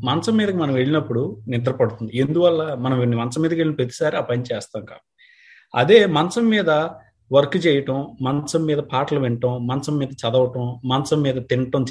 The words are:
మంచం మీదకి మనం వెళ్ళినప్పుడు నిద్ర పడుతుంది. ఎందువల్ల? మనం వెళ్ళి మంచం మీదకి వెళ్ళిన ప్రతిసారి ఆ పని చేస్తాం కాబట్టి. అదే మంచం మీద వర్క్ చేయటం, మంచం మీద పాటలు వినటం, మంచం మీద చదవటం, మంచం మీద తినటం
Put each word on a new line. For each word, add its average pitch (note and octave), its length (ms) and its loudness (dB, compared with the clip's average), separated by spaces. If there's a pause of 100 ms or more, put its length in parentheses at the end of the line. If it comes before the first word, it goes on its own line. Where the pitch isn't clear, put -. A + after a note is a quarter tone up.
మంచం E3 320 0
మీదకి G3+ 200 0
మనం D3 180 0
వెళ్ళినప్పుడు C#3 760 0
నిద్ర B2 240 -2
పడుతుంది. A2+ 420 -2
ఎందువల్ల? D#3 600 2
మనం B2+ 240 -2
వెళ్ళి B2 180 2
మంచం A#2+ 260 -2
మీదకి E3 140 0
వెళ్ళిన D#3+ 180 0
ప్రతిసారి D3+ 420 -2
ఆ D#3 40 -2
పని B2 220 -2
చేస్తాం A2 420 -8
కాబట్టి. - 380 -20 (520)
అదే G3 320 6
మంచం F3+ 420 0
మీద G3+ 220 2 (600)
వర్క్ C#3+ 340 2
చేయటం, C#3 560 0
మంచం C#3+ 420 0
మీద D3+ 140 0
పాటలు C#3+ 420 -2
వినటం, B2 460 -2
మంచం C#3 320 -2
మీద C3+ 100 -2
చదవటం, B2 760 -2
మంచం C#3+ 380 0
మీద C3+ 120 0 (160)
తినటం B2+ 400 0